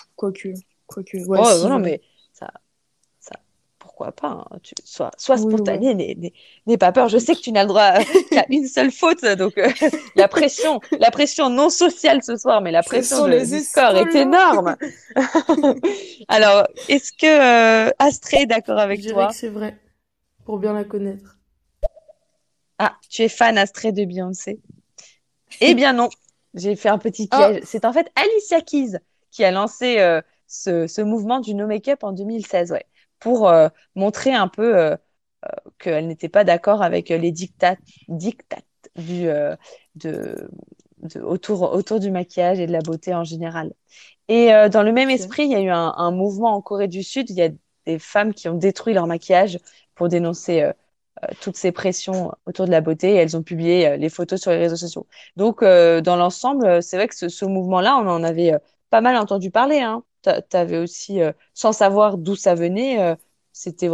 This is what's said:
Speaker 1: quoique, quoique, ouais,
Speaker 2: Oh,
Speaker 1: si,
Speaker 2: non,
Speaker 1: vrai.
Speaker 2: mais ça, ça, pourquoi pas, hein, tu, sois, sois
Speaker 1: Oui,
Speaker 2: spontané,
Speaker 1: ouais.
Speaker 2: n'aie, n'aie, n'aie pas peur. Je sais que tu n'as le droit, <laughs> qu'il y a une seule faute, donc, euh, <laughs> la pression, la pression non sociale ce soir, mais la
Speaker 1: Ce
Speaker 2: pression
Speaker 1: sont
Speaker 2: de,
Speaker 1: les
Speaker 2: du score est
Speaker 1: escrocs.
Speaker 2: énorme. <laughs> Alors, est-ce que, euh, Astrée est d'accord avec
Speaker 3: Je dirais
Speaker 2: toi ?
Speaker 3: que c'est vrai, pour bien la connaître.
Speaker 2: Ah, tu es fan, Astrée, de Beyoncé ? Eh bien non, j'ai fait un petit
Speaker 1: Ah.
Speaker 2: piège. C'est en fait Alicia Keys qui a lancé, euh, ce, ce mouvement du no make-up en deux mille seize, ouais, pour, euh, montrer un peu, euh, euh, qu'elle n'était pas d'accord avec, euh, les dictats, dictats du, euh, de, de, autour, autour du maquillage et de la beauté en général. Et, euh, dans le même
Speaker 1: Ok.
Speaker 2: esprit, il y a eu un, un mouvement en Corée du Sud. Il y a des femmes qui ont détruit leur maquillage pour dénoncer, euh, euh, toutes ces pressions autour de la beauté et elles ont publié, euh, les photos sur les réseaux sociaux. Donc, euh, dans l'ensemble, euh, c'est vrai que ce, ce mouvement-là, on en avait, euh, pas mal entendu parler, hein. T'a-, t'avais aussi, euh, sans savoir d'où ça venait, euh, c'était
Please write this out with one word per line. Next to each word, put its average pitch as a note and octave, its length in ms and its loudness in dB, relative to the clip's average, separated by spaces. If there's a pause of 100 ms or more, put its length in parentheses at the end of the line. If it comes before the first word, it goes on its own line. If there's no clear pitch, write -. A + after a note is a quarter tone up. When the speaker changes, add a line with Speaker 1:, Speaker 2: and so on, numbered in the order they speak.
(160)
Speaker 1:
quoique, G3 340 -8 (380)
quoique, F#3+ 300 -16 (100)
ouais, F#3+ 160 2
Speaker 2:
Oh, - 20 6
Speaker 1:
si, G3 240 4
Speaker 2:
non, C4+ 100 0
Speaker 1:
vrai. - 0 -
Speaker 2:
mais F3 220 -4 (300)
ça, - 200 -20 (680)
ça, - 160 -20 (440)
pourquoi - 340 -14
pas, - 380 -12
hein, - 120 -20
tu, - 100 -20 (120)
sois, - 320 -8
sois C4 200 0
Speaker 1:
Oui, - 0 -
Speaker 2:
spontané, G#3+ 560 0
Speaker 1:
ouais. - 20 -4
Speaker 2:
n'aie, F3 200 -6
n'aie, E3+ 180 -12 (340)
n'aie A3+ 100 2
pas F3+ 140 4
peur. A#3 180 4
Je A3 100 2
sais D#4 160 0
que - 60 -10
tu A#3+ 100 -8
n'as G3+ 120 4
le G#3 60 -2
droit, G3 280 6
<laughs> D4+ 320 2
qu'il D4 80 2
y - 20 4
a - 100 4
une C4+ 180 0
seule B3+ 240 0
faute, E4 340 0
donc, G3 320 0
euh, G3+ 120 4
<laughs> - 460 -2
la G3+ 120 6
pression, D#4 540 0 (180)
la A3+ 120 4
pression C#4+ 380 0
non C#4 200 2
sociale D#4+ 540 2
ce A#3 140 -6
soir, A3+ 240 2
mais E3+ 100 -4
la E3+ 120 2
Speaker 1:
Ce B3+ 180 -2
Speaker 2:
pression C4+ 200 -2
Speaker 1:
sont D4 40 2
Speaker 2:
de, E3 140 4
Speaker 1:
les C4+ 160 -4
Speaker 2:
du D#4 40 -4
score B3 380 2
est E4 180 2
Speaker 1:
escrocs. - 0 -
Speaker 2:
énorme. C#4 600 4 (380)
<laughs> C#4 1120 -2
Alors, G#3 400 4 (200)
est-ce - 260 -2
que, A#3 760 4
euh, - 100 0
Astrée C#4 440 0
est - 40 -2
d'accord A3 320 -2
avec G3+ 220 -2
Speaker 3:
Je - 0 -
dirais G3+ 260 -2
Speaker 2:
toi ? - 0 -
Speaker 3:
que A3+ 80 -6
c'est A#3 140 -10
vrai, G#3+ 280 -10 (680)
pour G#3 140 -8
bien G#3 140 -4
la G#3 120 -6
connaître. G3+ 540 -10 (1400)
Speaker 2:
Ah, - 220 -6 (100)
tu - 140 -4
es A3 60 2
fan, A3+ 280 2
Astrée, G3+ 340 -2
de G3+ 140 -4
Beyoncé ? F3+ 560 -10 (1000)
Eh C#4+ 160 6
bien C4 180 2
non, A#3+ 160 0 (440)
j'ai G3 220 -4
fait G3+ 140 -2
un G#3 80 2
petit G#3+ 340 -6
Speaker 1:
Ah. C#4+ 220 6
Speaker 2:
piège. F3+ 100 -6
C'est - 220 -6
en A#3+ 80 0
fait E4 220 -2
Alicia G4+ 460 0
Keys C4 360 -4 (340)
qui A3 120 -6
a F#3 80 6
lancé, G#3+ 480 -2
euh, E3+ 220 4 (260)
ce, E3+ 400 -4
ce G#3+ 140 -6
mouvement A3 380 -2
du G#3+ 160 -8
no G#3 120 -6
make-up G#3+ 360 -4
en G3+ 80 -8
deux F#3+ 140 -10
mille A3 200 -8
seize, F3 260 -4
ouais, - 140 -8 (340)
pour, A3+ 300 0
euh, E3 200 6 (260)
montrer G#3+ 380 -2
un G3+ 140 0
peu, G#3+ 300 0
euh, D#3+ 180 2 (500)
euh, - 40 -12 (300)
qu'elle D#3+ 280 -4
n'était E3 220 -10
pas G#3 140 4
d'accord G3 400 2
avec, F3 280 -2
euh, E3 60 0
les E3+ 140 -2
dictats, F3+ 460 -2 (300)
dictats - 540 -10 (340)
du, F3 340 -8
euh, D3 260 -2 (400)
de, - 540 -12 (500)
de, - 220 -16
autour, F3+ 520 -4
autour G#3 260 -4
du G3 120 -4
maquillage F3+ 480 -2
et E3+ 80 -4
de E3+ 40 -6
la D#3+ 100 -2
beauté E3 340 -8
en E3+ 80 -4
général. E3 500 -10 (540)
Et, A3+ 260 4
euh, G#3+ 160 8
dans G#3 140 4
le G#3+ 80 2
même C4 180 2
Speaker 1:
Ok. - 0 -
Speaker 2:
esprit, B3 360 -2
il C#4 60 0
y A#3 40 0
a G3 60 0
eu F#3 80 -2
un, E3+ 280 0
un F3 140 -2
mouvement G3+ 440 -2
en G3+ 60 -4
Corée G3+ 260 -6
du F#3 160 -8
Sud. C4 260 -8
Il F#3+ 80 -14
y F3+ 60 2
a E3 60 2 (360)
des E3 140 -4
femmes G#3 340 -2
qui - 160 -10
ont E3+ 60 -4
détruit G3 380 -2
leur F3 140 0
maquillage F3 520 0 (360)
pour F3 140 -2
dénoncer, E3+ 520 -2
euh, - 120 0 (500)
euh, - 40 -8 (120)
toutes - 180 -10
ces F3+ 140 -2
pressions F3+ 600 -6 (140)
autour F#3 200 -6
de F3+ 60 -2
la D#3+ 100 2
beauté D#3+ 320 -2
et - 20 4
elles E3 220 2
ont D#3+ 60 -6
publié, E3+ 440 0
euh, C#3+ 100 -2
les D#3 120 -4
photos F3+ 320 -8
sur F3+ 100 -2
les E3+ 60 0
réseaux E3+ 180 -2
sociaux. E3+ 320 -12 (280)
Donc, G#3+ 280 -2
euh, E3+ 380 6
dans F3 140 0
l'ensemble, A3+ 500 0
euh, F3 160 4
c'est F3+ 160 -8
vrai G3+ 100 0
que - 80 -12
ce, F3 140 -8
ce G3 160 -10
mouvement-là, F#3+ 520 0
on G#3+ 100 -2
en E3+ 160 -2
avait, E3 300 0
euh, D3+ 60 0 (300)
pas A3+ 120 2
mal B3 160 2
entendu G3 340 -4
parler, C#4 300 0
hein. A#3 220 -6 (180)
T'a-, - 200 0
t'avais E3+ 360 -2
aussi, F3 440 -6
euh, D#3 100 0 (220)
sans A3 200 -2
savoir G3+ 440 2
d'où F3 180 -6
ça F3+ 200 0
venait, G3+ 460 -2
euh, E3+ 140 0 (380)
c'était F3 400 -8